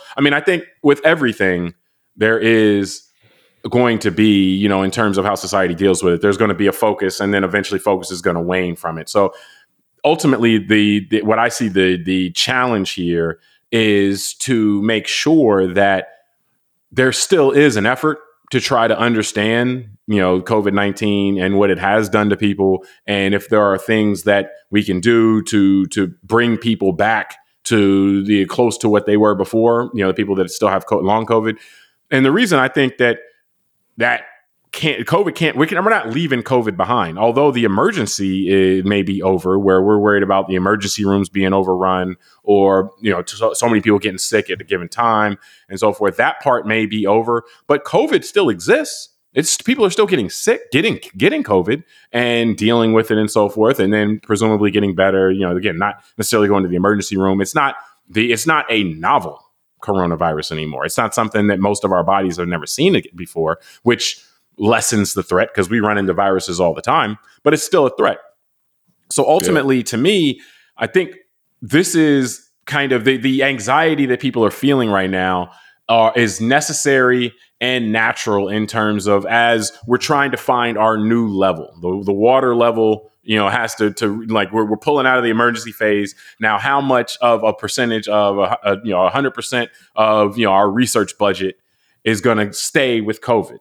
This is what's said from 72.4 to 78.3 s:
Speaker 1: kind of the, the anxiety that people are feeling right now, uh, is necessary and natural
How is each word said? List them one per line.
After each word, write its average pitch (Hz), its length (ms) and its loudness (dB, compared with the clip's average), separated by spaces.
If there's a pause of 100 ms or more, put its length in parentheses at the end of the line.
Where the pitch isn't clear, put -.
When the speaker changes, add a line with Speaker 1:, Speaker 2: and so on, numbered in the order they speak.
Speaker 1:
kind 139 260 -4
of 117 140 0
the, 131 100 2
the 131 280 -2
anxiety 139 640 0
that 123 120 0
people 120 240 -2
are 101 80 2
feeling 131 380 0
right 95 200 0
now, 92 420 -2 (360)
uh, 113 260 4
is 113 280 0
necessary 127 920 0 (280)
and 120 320 -2
natural 107 560 0